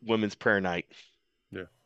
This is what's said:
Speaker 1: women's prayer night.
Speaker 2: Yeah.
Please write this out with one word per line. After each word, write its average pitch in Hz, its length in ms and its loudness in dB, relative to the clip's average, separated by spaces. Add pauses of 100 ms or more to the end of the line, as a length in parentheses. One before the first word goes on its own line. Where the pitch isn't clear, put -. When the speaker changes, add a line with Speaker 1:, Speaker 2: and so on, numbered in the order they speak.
Speaker 1:
women's 110 320 0
prayer 104 280 2
night. 87 240 -2 (680)
Speaker 2:
Yeah. 95 120 -12 (220)